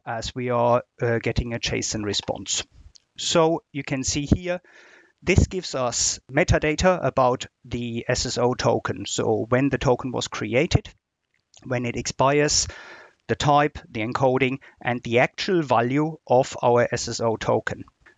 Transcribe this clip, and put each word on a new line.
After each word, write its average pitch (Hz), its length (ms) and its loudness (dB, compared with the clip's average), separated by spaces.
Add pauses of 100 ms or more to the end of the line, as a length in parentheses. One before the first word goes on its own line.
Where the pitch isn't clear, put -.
as 113 300 -8
we 123 160 -4
are, 120 320 2 (180)
uh, 117 160 0
getting 117 380 -2
a 117 40 -6
json 110 440 -4
response. - 600 -4 (540)
So 165 540 2
you 139 120 -8
can 131 200 -4
see 147 240 -4
here, 180 340 2 (640)
this 165 240 4
gives 185 260 -6
us 123 460 -2 (120)
metadata 156 720 2
about 127 440 2 (180)
the 120 420 -6
S 123 200 0
S 120 100 -6
O 123 160 2
token. - 540 -2
So 110 420 -2
when 131 200 2
the 127 100 0
token 127 320 0
was 117 160 -4
created, 123 600 0 (760)
when 123 240 -4
it 120 100 -6
expires, 147 680 2 (600)
the 113 80 -2
type, 147 440 2 (100)
the 143 120 -6
encoding, 127 580 0 (200)
and 123 220 -4
the 117 160 0
actual 165 460 0
value 131 540 0 (100)
of 127 340 4
our 120 300 4
S - 160 -4
S 120 140 -6
O 113 160 0
token. - 480 -2 (320)